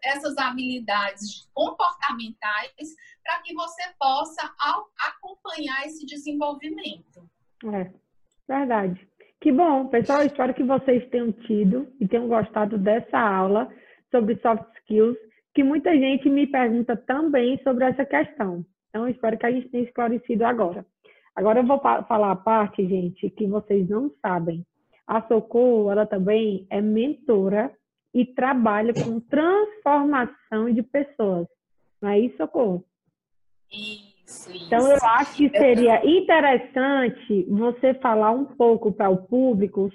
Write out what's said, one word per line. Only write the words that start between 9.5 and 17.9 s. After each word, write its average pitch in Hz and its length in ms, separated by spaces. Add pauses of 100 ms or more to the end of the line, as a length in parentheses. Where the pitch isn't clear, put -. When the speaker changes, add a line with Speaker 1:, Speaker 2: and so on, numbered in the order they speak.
Speaker 2:
bom, 269 360
pessoal. 269 340
Eu 285 60
espero 254 280
que 294 80
vocês 254 460
tenham 240 220
tido 214 560 (120)
e 196 80
tenham 240 200
gostado 214 520
dessa 226 400
aula 202 520 (400)
sobre 233 300
soft 226 240 (140)
skills, 220 380 (360)
que 285 100
muita 302 320
gente 269 320
me 277 200
pergunta 240 500
também 269 640
sobre 254 220
essa 254 180